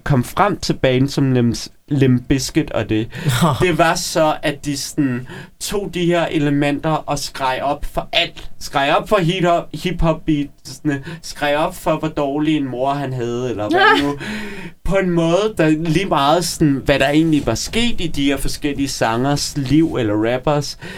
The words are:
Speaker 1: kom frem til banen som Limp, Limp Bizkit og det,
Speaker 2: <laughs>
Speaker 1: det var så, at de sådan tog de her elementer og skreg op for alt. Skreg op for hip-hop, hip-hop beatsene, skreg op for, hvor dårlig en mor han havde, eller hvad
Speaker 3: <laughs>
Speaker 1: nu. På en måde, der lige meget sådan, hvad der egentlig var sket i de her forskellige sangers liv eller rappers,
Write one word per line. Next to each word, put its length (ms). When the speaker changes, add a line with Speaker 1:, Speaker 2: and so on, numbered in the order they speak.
Speaker 1:
kom 200
frem 320
til 160
banen 360
som 240
Limp, 240
Limp 400
Bizkit 420
og 180
det, 200
Speaker 2:
<laughs> 280
Speaker 1:
det 160
var 160
så, 480
at 220
de 120
sådan 500
tog 340
de 120
her 200
elementer 640
og 280
skreg 440
op 220
for 280
alt. 380
Skreg 380
op 100
for 100
hip-hop, 560
hip-hop 520
beatsene, 760
skreg 340
op 180
for, 220
hvor 120
dårlig 480
en 120
mor 240
han 200
havde, 380
eller 200
hvad 320
Speaker 3:
<laughs> 20
Speaker 1:
nu. 140
På 120
en 140
måde, 480
der 100
lige 380
meget 380
sådan, 400
hvad 140
der 100
egentlig 380
var 80
sket 460
i 60
de 180
her 120
forskellige 520
sangers 680
liv 420
eller 160
rappers, 440